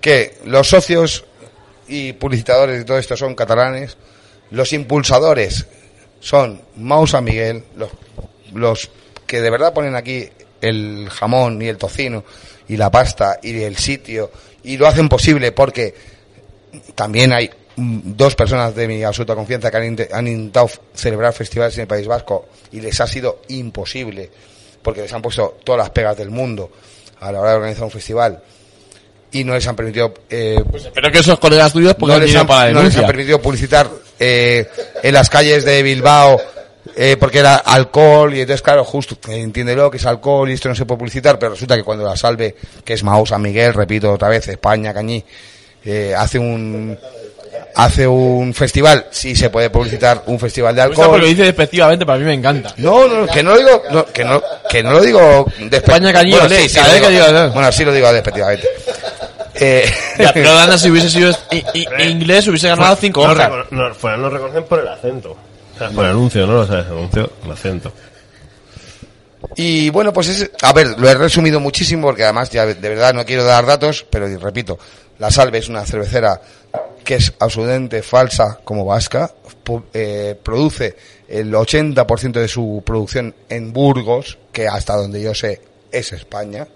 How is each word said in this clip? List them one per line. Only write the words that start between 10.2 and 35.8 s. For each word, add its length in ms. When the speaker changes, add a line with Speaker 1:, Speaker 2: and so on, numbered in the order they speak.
Speaker 1:
el 500
jamón 520
y 60
el 100
tocino 460
y 80
la 140
pasta 520
y 200
el 140
sitio 540
y 120
lo 100
hacen 220
posible 440
porque 420
también 380
hay, 180
mm, 240
dos 180
personas 400
de 120
mi 160
absoluta 320
confianza 360
que 80
han 60
inte-, 160
han 160
intentado 380
f-, 120
celebrar 380
festivales 440
en 60
el 60
País 180
Vasco 420
y 80
les 200
ha 60
sido 420
imposible 840
porque 200
les 100
han 100
puesto 420
todas 140
las 120
pegas 260
del 140
mundo 400
a 120
la 80
hora 100
de 60
organizar 280
un 60
festival 500
y 120
no 100
les 120
han 100
permitido, 360
eh, 400
Speaker 2:
Pues 180
espero 240
que 80
esos 200
colegas 340
tuyos 220
pongan 220
Speaker 1:
no 40
les 100
Speaker 2:
dinero 120
Speaker 1:
han, 60
Speaker 2:
para 180
la 60
Speaker 1:
no 100
les 60
han 20
Speaker 2:
denuncia. 40
Speaker 1:
permitido 340
publicitar, 480
eh, 500
en 120
las 160
calles 340
de 200